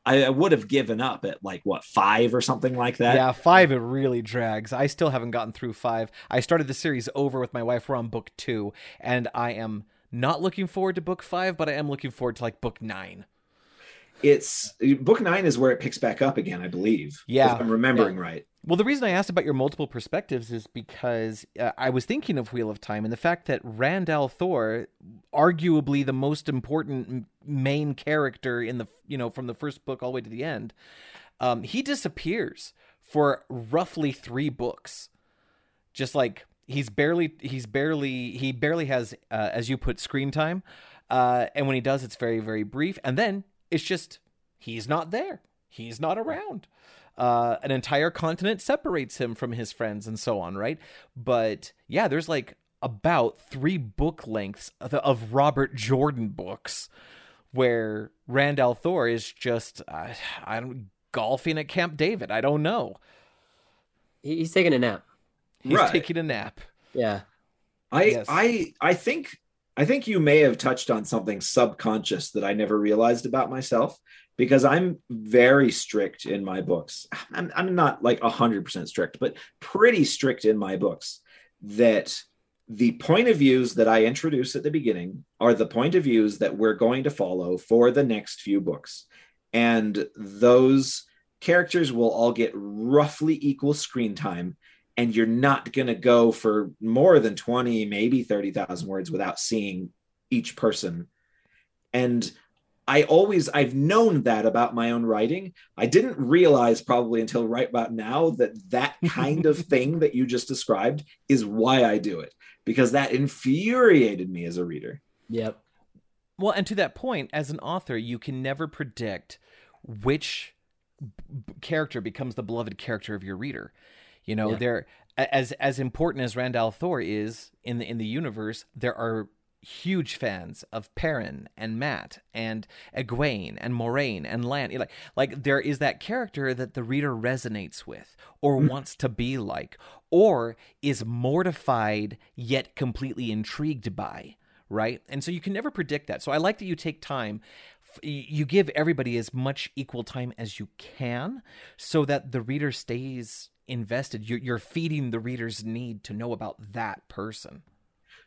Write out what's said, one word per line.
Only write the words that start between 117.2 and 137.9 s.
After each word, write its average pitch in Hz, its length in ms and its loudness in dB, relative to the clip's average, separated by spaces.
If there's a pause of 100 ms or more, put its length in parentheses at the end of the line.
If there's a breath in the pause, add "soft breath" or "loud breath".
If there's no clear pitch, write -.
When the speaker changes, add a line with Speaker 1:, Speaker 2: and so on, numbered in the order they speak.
Speaker 2:
as 147 180 -4
an 156 80 -8
author, 151 380 -6
you 117 220 -6
can 131 240 -8
never 139 260 -6
predict 113 720 -10 (440 soft breath)
which 117 720 -4 (460)
b-, 143 60 -12 (400)
b-, - 140 -16
character 156 400 -4
becomes 113 340 -8
the 127 80 -8
beloved 117 360 -6
character 110 360 -8
of 95 100 -10
your 95 120 -8
reader. 107 360 -10 (520 soft breath)
You 107 120 -4
know, 107 140 0
Speaker 3:
Yeah. 107 80 -2
Speaker 2:
there, 117 280 -2 (320 soft breath)
a-, 135 160 0
as, 131 180 0
as 135 280 -2
important 135 440 -2
as 113 120 -6
Rand 127 180 -4
al'Thor 120 500 -2
is 107 460 -6 (140)
in 120 140 -6
the, 120 100 -8
in 117 100 -8
the 110 80 -4
universe, 110 580 -8 (120)
there 120 180 -4
are 110 340 -4 (340)
huge - 540 -4
fans 92 460 -6 (100)
of 110 220 -10
Perrin 110 600 -6
and 110 220 -8
Mat 120 400 -8 (160)
and 113 320 -6 (300 loud breath)
Egwene 117 640 -4
and 120 160 -6
Moiraine 117 520 -2
and 120 180 -6
Lan. 131 320 -4
Like, - 140 -6 (260 loud breath)
like, 135 260 0
there 139 180 2
is 143 180 -4
that 139 220 -2
character 190 540 -4
that 123 200 -8
the 123 100 -6
reader 135 320 -2
resonates 113 680 -6
with - 280 -18 (260 soft breath)